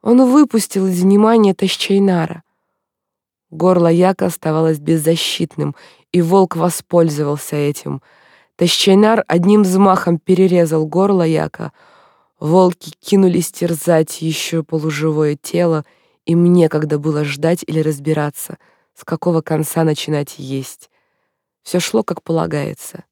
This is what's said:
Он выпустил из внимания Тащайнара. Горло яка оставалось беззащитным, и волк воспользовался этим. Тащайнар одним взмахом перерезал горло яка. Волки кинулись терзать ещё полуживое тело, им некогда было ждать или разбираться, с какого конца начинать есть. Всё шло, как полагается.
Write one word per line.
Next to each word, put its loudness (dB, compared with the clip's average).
Он 4
выпустил 2
из -2
внимания 4
Тащайнара. -2
Горло 2
яка 2
оставалось -2
беззащитным, -2
и 2
волк 2
воспользовался -2
этим. -6
Тащайнар 2
одним 4
взмахом 2
перерезал 2
горло 0
яка. -4
Волки 2
кинулись 2
терзать -2
ещё -4
полуживое -2
тело, -2
им 4
некогда 2
было -2
ждать -4
или -4
разбираться, -4
с -20
какого -2
конца -4
начинать -4
есть. -12
Всё -4
шло, -2
как -8
полагается. -6